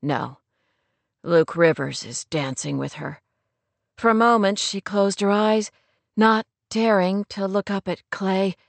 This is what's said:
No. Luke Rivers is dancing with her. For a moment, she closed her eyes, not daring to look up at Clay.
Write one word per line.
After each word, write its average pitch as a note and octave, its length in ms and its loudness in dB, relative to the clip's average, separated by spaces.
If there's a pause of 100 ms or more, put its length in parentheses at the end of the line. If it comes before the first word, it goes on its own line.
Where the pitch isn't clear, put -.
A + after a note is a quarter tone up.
No. C3 380 -4 (840)
Luke E3 320 2
Rivers D3 500 0
is A#2 200 -12
dancing C#3 540 -6
with C#3 160 -6
her. D3 260 -12 (760)
For A3+ 120 2
a A3 40 4
moment, A3 440 4
she - 220 -6
closed G3 400 0
her G3+ 100 2
eyes, G#3+ 400 2 (460)
not A3 300 4 (240)
daring G3+ 600 2
to G3 160 -6
look G3 240 -2
up G3 160 -4
at F3 240 -6
Clay. F#3+ 460 0 (120)